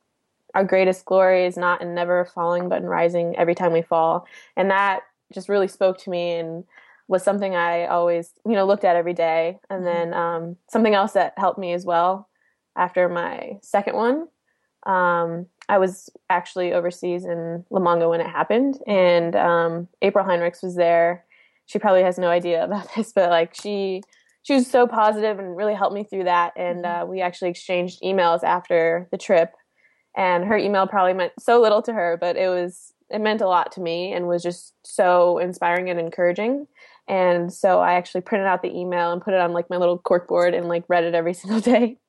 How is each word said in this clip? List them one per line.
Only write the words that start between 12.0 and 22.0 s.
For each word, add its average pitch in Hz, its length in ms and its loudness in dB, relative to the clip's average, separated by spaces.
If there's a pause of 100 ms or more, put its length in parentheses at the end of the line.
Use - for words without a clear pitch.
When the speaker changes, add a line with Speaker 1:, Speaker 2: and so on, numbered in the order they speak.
Speaker 1:
after 180 320 2
my 175 540 -8
second - 340 -2
one, 269 320 -2 (580)
um, 175 600 0 (220)
I 202 100 2
was 190 300 -2 (220)
actually 180 420 -2
overseas 175 520 -4
in 170 460 -8
La 190 100 -2
Manga 170 280 2
when 170 120 0
it 160 60 -6
happened, 220 600 0
and, 175 500 2
um, 170 520 0 (140)
April 196 220 2
Heinrichs 175 380 -2
was 185 120 -8
there. 170 500 2 (420)
She - 120 -6
probably 190 240 4